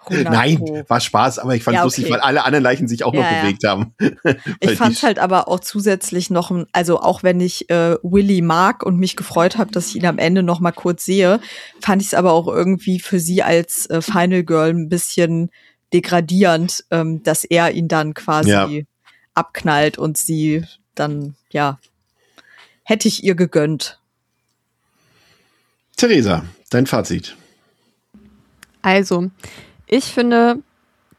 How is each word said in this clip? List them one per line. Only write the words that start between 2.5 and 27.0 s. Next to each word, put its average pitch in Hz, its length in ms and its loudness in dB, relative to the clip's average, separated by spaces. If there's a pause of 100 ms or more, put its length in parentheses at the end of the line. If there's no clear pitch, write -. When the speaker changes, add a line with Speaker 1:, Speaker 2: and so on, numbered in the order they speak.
Speaker 2:
Leichen 127 240 0
sich 117 160 -4
auch 123 120 -2
Speaker 1:
Ja, 131 60 2
Speaker 2:
noch 165 100 0
Speaker 1:
ja. 160 100 0
Speaker 2:
bewegt 101 220 -4
haben. 104 360 -2
<laughs> 208 60 0 (540)
Speaker 1:
Ich 190 100 0
Speaker 2:
Weil 220 60 2
Speaker 1:
fand's 233 240 0
Speaker 2:
die 294 80 -2
Speaker 1:
halt 214 100 0
aber 185 300 0
auch 180 120 -2
zusätzlich 196 720 -2
noch 175 220 0
ein, 175 200 -4
also 170 280 0
auch - 240 -2
wenn 180 160 2
ich, 180 320 -4
äh, 170 320 2
Willy 196 380 2
mag 175 420 2
und 180 140 0
mich 185 180 0
gefreut 175 420 0
hab, 214 140 -2
dass 175 160 -4
ich - 80 -10
ihn 175 100 -2
am 165 140 0
Ende 180 240 2
noch 170 160 0
mal 175 120 0
kurz 175 340 -4
sehe, 190 340 2 (400)
fand 196 240 0
ich's - 100 -6
aber 180 200 4
auch 165 140 2
irgendwie 180 520 0
für 185 200 -2
sie 175 220 -2
als, - 460 0
äh, 165 160 -2
Final 180 400 0
Girl 160 260 2
ein 165 200 -2
bisschen 170 600 -2 (440)
degradierend, 175 1000 2
ähm, 160 320 -2
dass 160 200 -2
er 170 280 2
ihn 165 160 -4
dann 156 260 -2
quasi 156 360 -2
Speaker 2:
Ja. 196 200 2 (640)
Speaker 1:
abknallt 151 640 0
und 156 200 -4
sie 156 460 -2 (320)
dann, 147 400 -6 (160)
ja, 143 260 -4 (1080)
hätte 220 240 0
ich - 160 -4
ihr 185 120 2
gegönnt. 160 640 -2 (2000)
Speaker 2:
Theresa, 104 480 2 (240)
dein 123 180 2
Fazit. 90 480 -4 (1500)